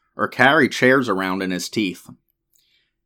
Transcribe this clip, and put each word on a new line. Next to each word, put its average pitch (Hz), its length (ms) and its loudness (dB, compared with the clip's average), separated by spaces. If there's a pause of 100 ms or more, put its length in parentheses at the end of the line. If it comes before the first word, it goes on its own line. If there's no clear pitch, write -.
(160)
or 107 120 -2
carry 135 400 2
chairs 131 400 2
around 95 340 -4
in 92 80 -4
his 87 180 -6
teeth. 95 400 -4 (960)